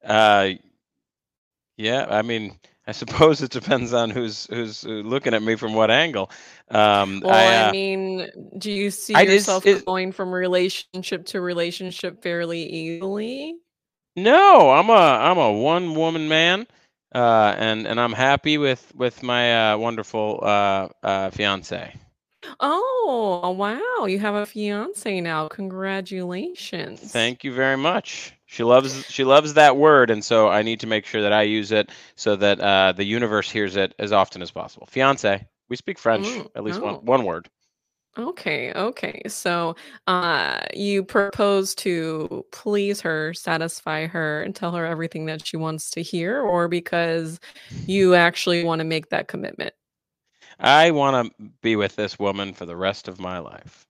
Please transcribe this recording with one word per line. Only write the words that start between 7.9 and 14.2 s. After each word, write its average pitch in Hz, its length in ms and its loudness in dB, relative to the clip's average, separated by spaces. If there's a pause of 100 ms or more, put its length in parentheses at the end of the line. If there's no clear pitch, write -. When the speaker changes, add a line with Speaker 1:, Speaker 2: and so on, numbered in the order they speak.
Speaker 2:
do 208 140 -8
you 202 180 -2
see - 240 -10
Speaker 1:
I 208 100 8
just, 196 220 4
Speaker 2:
yourself 190 200 0
Speaker 1:
it 196 200 4
Speaker 2:
going 185 260 -2
from 185 200 -6
relationship 180 920 -4
to 196 140 -8
relationship 175 840 -6
fairly 170 420 -6
easily? 208 920 -8 (600)
Speaker 1:
No, 254 540 8